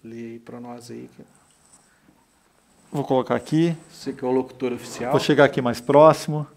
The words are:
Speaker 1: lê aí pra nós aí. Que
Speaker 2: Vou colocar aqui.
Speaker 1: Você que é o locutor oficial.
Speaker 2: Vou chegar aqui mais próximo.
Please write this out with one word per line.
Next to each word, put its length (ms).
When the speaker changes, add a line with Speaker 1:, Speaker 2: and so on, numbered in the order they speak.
Speaker 1:
lê 120
aí 240
pra 200
nós 300
aí. 260
Que 80
Speaker 2:
Vou 120
colocar 320
aqui. 420
Speaker 1:
Você 200
que 140
é 20
o 40
locutor 420
oficial. 380
Speaker 2:
Vou 80
chegar 260
aqui 160
mais 180
próximo. 760